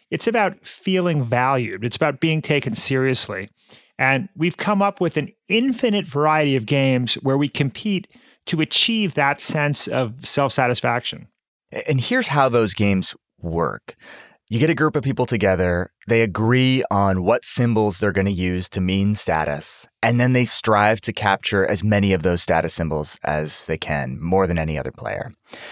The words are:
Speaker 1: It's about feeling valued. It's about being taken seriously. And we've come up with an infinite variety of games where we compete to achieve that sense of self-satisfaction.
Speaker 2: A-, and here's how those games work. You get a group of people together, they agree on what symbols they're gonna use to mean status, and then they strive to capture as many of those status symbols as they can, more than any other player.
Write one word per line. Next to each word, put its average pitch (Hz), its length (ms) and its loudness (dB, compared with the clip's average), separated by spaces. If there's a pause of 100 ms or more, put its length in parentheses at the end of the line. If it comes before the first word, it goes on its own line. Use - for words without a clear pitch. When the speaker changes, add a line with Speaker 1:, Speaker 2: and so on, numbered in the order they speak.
(100)
Speaker 1:
It's 165 180 -2
about 214 360 -2
feeling 175 600 0
valued. 120 600 0
It's 120 120 -4
about 147 240 -2
being 156 200 2
taken 139 340 -2
seriously. 127 760 -2 (480)
And 135 380 0
we've 165 200 -2
come 202 240 0
up 202 200 0
with 170 160 0
an - 140 -4 (180)
infinite 226 580 0
variety 151 480 2
of 120 100 0
games 131 500 2
where 135 220 -2
we 143 120 0
compete 175 580 -4 (400)
to 160 140 -2
achieve 208 540 2
that 143 260 0
sense 147 480 -2
of 123 360 -4
self-satisfaction. 123 1000 -2 (460)
Speaker 2:
A-, - 180 -6
and 135 100 2
here's 240 280 0
how 143 200 2
those 113 240 2
games 98 420 0 (280)
work. 82 540 -4 (540)
You 113 80 0
get 156 120 2
a 160 40 2
group 151 220 0
of 139 60 0
people 127 240 0
together, 90 640 2 (160)
they 113 160 4
agree 123 680 2
on 98 320 2
what 110 220 2
symbols 110 540 2
they're 104 140 0
gonna 98 180 2
use 90 400 -2
to 101 100 -4
mean 98 340 2
status, 78 720 -4 (160)
and 117 160 2
then 127 140 4
they 123 140 4
strive 107 560 2
to 110 100 -6
capture 98 540 0
as 98 180 -2
many 101 300 4
of 82 80 0
those 87 180 2
status 82 320 0
symbols 78 500 -4
as 76 440 -4
they 82 100 -2
can, 69 420 -6
more 92 280 2
than 85 120 0
any 78 200 -2
other 65 140 -6
player. 113 420 -8 (380)